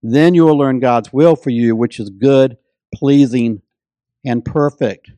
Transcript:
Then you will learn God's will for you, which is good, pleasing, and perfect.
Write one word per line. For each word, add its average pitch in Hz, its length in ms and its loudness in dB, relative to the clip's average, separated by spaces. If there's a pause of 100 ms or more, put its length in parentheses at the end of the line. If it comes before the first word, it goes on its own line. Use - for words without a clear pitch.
Then 147 320 2
you 165 120 4
will 151 120 2
learn 135 220 -2
God's 120 320 -2
will 156 240 2
for - 140 -8
you, 117 260 0
which 117 240 -6
is 101 100 -10
good, 131 460 0 (360)
pleasing, 123 680 0 (640)
and 120 200 -6
perfect. 143 720 -4